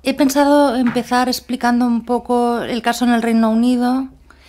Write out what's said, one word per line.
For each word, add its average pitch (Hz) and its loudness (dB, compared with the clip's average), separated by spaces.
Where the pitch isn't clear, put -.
he 269 -2
pensado 285 2
empezar 247 0
explicando 240 -2
un 233 -2
poco 240 -2
el 226 -4
caso 233 -2
en 240 2
el 226 2
Reino 226 2
Unido, 247 0